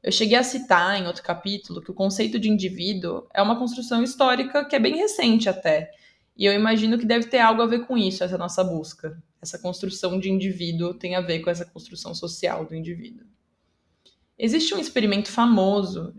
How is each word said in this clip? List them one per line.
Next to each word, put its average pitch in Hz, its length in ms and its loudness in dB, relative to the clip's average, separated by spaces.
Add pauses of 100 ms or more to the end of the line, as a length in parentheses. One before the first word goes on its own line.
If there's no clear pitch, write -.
Eu - 60 0
cheguei 226 260 4
a 254 60 4
citar 196 560 2
em 175 80 -4
outro 180 160 -8
capítulo 180 580 -6
que - 80 -16
o 185 40 -10
conceito 214 440 0
de 220 100 0
indivíduo 185 840 -2
é 196 80 2
uma 226 160 2
construção 240 460 -2
histórica 262 600 2
que 285 120 -2
é - 20 4
bem 254 180 2
recente 247 520 4
até. 165 420 0 (460)
E 202 80 -2
eu 202 80 6
imagino 220 440 2
que 233 80 -2
deve 233 220 2
ter 247 140 2
algo 226 200 6
a 233 60 4
ver 233 200 0
com 247 120 -2
isso, 190 240 0
essa 180 160 -4
nossa 175 240 -2
busca. 165 580 -6 (220)
Essa - 160 -14
construção 185 600 -4
de 190 100 -2
indivíduo 175 640 -2
tem 180 220 -6
a 185 40 0
ver 170 200 -4
com 175 100 -2
essa 170 140 -4
construção 170 500 -16
social 170 500 -4
do 160 120 -12
indivíduo. 175 500 -12 (1120)
Existe 320 380 0
um - 20 -2
experimento 208 500 0
famoso 196 920 2